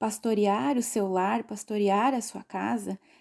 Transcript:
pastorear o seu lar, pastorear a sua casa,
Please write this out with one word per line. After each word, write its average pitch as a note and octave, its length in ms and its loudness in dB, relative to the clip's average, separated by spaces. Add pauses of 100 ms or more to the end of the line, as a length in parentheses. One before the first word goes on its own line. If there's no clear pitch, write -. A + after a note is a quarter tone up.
pastorear A3 760 2
o A#3 40 2
seu G#3+ 240 -2
lar, F#3+ 380 0
pastorear G#3 720 0
a A#3 80 -2
sua - 200 -12
casa, G3 560 -4 (220)